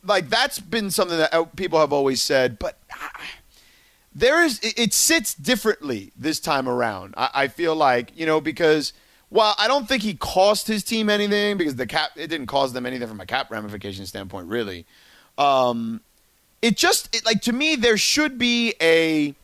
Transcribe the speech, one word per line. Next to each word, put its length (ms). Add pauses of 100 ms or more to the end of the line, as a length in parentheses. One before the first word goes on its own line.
Like, 240
that's 300
been 320
something 280
that, 160
uh, 100
people 340
have 140
always 300
said, 360
but, 200 (140)
uh, 160 (1040)
there 280
is, 180
it, 180
it 160
sits 400
differently 840
this 240
time 280
around. 480
I, 180
I 140
feel 280
like, 400
you 100
know, 140
because 520 (360)
while 300
I 100
don't 180
think 160
he 120
cost 540
his 140
team 280
anything, 480
because 180
the 100
cap, 300
it 120
didn't 180
cost 280
them 120
anything 220
from 120
a 60
cap 240
ramification 560
standpoint, 420
really. 380 (500)
Um, 640 (640)
it 160
just, 360
it, 120
like, 160
to 100
me, 240
there 220
should 400
be 420
a 640